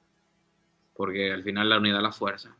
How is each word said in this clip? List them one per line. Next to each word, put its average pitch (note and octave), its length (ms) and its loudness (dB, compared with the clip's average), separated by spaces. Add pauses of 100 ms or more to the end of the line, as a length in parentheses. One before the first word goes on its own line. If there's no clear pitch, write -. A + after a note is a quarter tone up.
(960)
porque G2 360 -2
al F#2+ 120 -6
final G2+ 260 0
la A2 80 6
unidad G#2 200 2
es G2+ 60 0
la G#2+ 80 0
fuerza, G2+ 480 -8